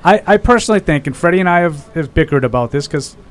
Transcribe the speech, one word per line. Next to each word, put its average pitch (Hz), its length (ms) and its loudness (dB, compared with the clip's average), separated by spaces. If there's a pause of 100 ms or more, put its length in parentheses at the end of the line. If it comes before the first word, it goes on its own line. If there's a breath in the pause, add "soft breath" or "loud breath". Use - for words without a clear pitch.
I, 202 240 2
I 208 100 4
personally 220 440 2
think, 147 260 -2
and 135 80 -6
Freddie 175 240 0
and 185 100 0
I 175 120 2
have, 156 320 -4
have 156 200 -6
bickered 151 300 0
about 120 280 -2
this 143 160 -4
'cause - 280 -8 (160)